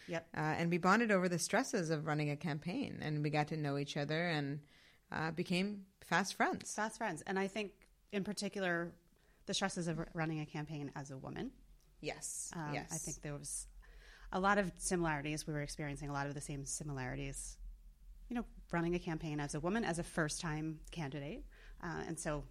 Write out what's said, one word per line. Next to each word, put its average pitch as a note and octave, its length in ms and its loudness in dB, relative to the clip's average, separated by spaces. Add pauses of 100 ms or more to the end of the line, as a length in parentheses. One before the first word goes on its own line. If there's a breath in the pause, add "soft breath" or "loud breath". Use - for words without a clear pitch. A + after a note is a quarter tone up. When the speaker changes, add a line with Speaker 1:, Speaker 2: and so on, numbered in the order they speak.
Speaker 1:
Yep. E3 260 -2
Speaker 2:
Uh, - 60 0
and D#3+ 300 4
we F3 80 4
bonded G#3 320 8
over F#3 180 6
the F3 100 4
stresses G3 520 2
of D3+ 160 2
running D3 240 4
a D3 60 0
campaign, F3 680 -2
and D3+ 200 0
we D3+ 60 2
got D3+ 200 4
to D#3+ 100 -2
know C#3+ 180 2
each C#3+ 220 -2
other D3+ 200 2 (100)
and, D3 320 0 (520 soft breath)
uh, D#3+ 200 0
became F#3 500 2 (180)
fast F3+ 380 2
friends. E4 360 2
Speaker 1:
Fast G#3+ 220 -2
friends. F#3 300 -2
And F#3+ 120 2
I G3 100 2
think, G3+ 240 -4 (400)
in G3+ 120 2
particular, F#3+ 680 0 (500 soft breath)
the G3 100 -2
stresses F#3 320 2
of D#3+ 140 0
r-, - 120 -2
running D#3+ 280 0
a D3+ 60 -2
campaign D3+ 500 -4
as C#3+ 160 -6
a C3 40 -8
woman. - 360 -6 (480)
Speaker 2:
Yes. - 560 -6
Speaker 1:
Um, D3 180 -2
Speaker 2:
Yes. - 180 -4
Speaker 1:
I E3 40 -4
think - 260 -6
there D3 100 -6
was C#3+ 360 -6 (640 loud breath)
a F#3 80 2
lot G3+ 180 8
of F#3 180 2
similarities. D3+ 680 2
We D#3+ 60 -2
were D3 80 2
experiencing C#3+ 500 -4
a - 20 -2
lot C#3 140 0
of C#3+ 80 -2
the C#3+ 60 -4
same C#3+ 260 -6
similarities. C#3 880 -4 (720)
You A#3+ 60 -4
know, A#3+ 100 0 (280)
running E3+ 240 4
a - 20 2
campaign D#3+ 400 -2
as C#3+ 160 -2
a D3+ 60 0
woman, G3 240 2
as E3+ 160 0
a - 20 -2
first-time D#3 800 0 (100)
candidate. D3+ 540 -4 (360 loud breath)
Uh, D#3+ 280 -4
and D#3+ 100 -4
so D3 320 -2